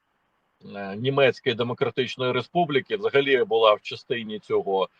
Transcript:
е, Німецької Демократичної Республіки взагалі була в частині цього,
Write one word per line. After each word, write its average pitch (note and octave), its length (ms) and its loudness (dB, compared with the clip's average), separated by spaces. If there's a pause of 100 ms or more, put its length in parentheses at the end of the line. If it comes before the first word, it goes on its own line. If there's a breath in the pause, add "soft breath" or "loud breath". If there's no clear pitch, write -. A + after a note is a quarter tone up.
(760)
е, G2 200 -10
Німецької C3+ 580 0
Демократичної B2 800 -4
Республіки C3 640 -2
взагалі B2+ 480 2
була A2 300 4
в G#2 80 -2
частині A2+ 560 -8
цього, F#2+ 500 -2 (120)